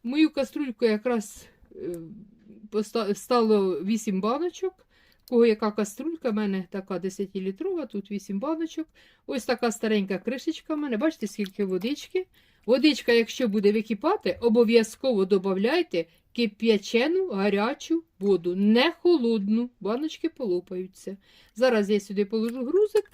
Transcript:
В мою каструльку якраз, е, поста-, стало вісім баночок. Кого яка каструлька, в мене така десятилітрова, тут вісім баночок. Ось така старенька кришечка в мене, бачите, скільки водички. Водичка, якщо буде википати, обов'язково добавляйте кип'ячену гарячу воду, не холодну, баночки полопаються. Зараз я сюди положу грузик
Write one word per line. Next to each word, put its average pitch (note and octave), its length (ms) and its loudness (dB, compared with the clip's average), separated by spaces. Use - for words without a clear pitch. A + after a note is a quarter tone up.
В - 20 -6
мою D4+ 240 4
каструльку C4+ 540 -4
якраз, A3 640 -2
е, F3 180 -10
поста-, G#3 440 -2
стало G#3 680 2
вісім G3+ 380 -2
баночок. E4 680 -4
Кого A#3 180 6
яка G#3+ 240 2
каструлька, C4 600 -4
в G#3 40 -2
мене G3 360 -2
така F#3+ 280 -8
десятилітрова, G3 880 -6
тут G3+ 240 -10
вісім G3 300 -6
баночок. D#4+ 480 -6
Ось C4+ 180 -6
така A#3+ 280 -2
старенька G3+ 460 -2
кришечка C#4 560 -6
в D4+ 40 -4
мене, C#4 180 -4
бачите, C#4+ 300 -2
скільки G3+ 380 -6
водички. A3 600 -4
Водичка, B3+ 460 2
якщо A#3 360 2
буде G3+ 240 4
википати, A3 680 0
обов'язково A3+ 840 4
добавляйте G3 840 0
кип'ячену A#3 960 0
гарячу G#3 760 -2
воду, F3+ 380 0
не A#3 360 4
холодну, A#3 800 0
баночки C#4 480 -4
полопаються. F#3 880 -6
Зараз A3 360 2
я G#3 100 4
сюди G3+ 240 -2
положу A#3 400 -4
грузик G4+ 500 2